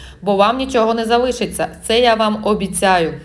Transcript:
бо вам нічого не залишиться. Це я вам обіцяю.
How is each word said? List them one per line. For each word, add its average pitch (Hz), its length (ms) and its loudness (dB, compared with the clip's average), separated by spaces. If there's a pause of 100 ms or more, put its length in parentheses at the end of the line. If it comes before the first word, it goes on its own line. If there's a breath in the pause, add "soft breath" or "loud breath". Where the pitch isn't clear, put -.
(220 loud breath)
бо 196 140 0
вам 208 220 2
нічого 254 360 0
не 226 120 -2
залишиться. 240 600 0 (160)
Це 226 160 0
я 240 160 4
вам 214 280 0
обіцяю. 185 720 0 (120)